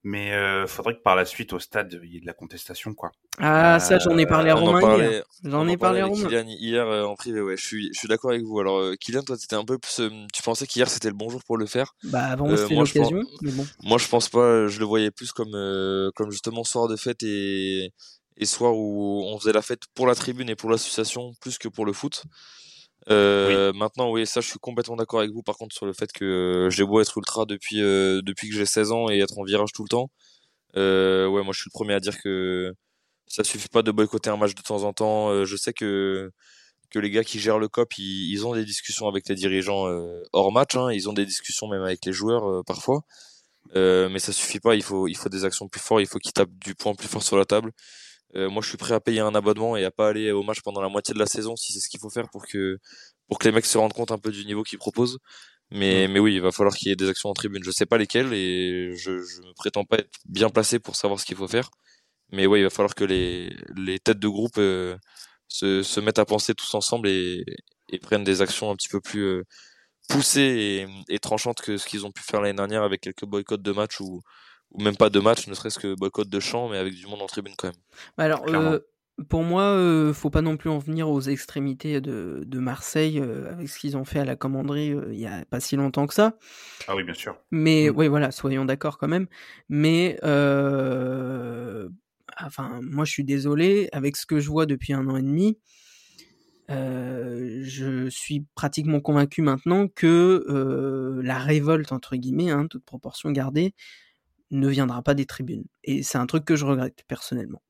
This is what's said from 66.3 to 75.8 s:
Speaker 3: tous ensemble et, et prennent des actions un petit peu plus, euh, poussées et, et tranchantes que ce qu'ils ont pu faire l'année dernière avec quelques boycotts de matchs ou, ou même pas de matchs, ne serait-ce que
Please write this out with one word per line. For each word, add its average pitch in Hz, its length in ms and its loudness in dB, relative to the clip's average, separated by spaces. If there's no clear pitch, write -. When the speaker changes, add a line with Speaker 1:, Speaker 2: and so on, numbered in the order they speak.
Speaker 3:
tous - 220 -6
ensemble 110 340 -2
et, 90 340 -2
et 92 80 -8
prennent 101 260 0
des 98 200 2
actions 104 260 -2
un 101 60 -4
petit - 140 -8
peu 101 120 -4
plus, - 220 -6
euh, 92 200 -2
poussées 120 800 2
et, - 60 -2
et - 20 -4
tranchantes 110 440 -4
que 104 160 -4
ce 95 100 -8
qu'ils 101 180 -8
ont 101 60 -10
pu - 100 -16
faire 104 200 0
l'année 101 160 0
dernière 104 260 0
avec 98 180 0
quelques - 240 -10
boycotts 101 380 -4
de 101 80 -2
matchs 104 300 -4
ou, 92 200 -10
ou 101 120 -10
même 104 120 4
pas 107 140 6
de 101 100 6
matchs, 110 280 4
ne 98 80 -8
serait-ce - 240 -8
que 98 160 -4